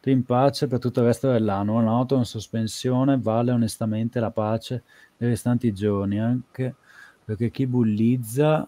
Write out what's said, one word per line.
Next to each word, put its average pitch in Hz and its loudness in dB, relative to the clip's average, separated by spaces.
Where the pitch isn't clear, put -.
in 131 2
pace 135 2
per 123 -2
tutto 123 -2
il 117 4
resto 127 0
dell'anno. 104 0
Una 117 2
nota, 123 2
una 127 2
sospensione 127 -2
vale 113 0
onestamente 117 -2
la 110 -2
pace 113 -4
dei 120 -2
restanti 120 0
giorni, 101 0
anche 123 -4
perché 110 -2
chi 135 -2
bullizza 123 2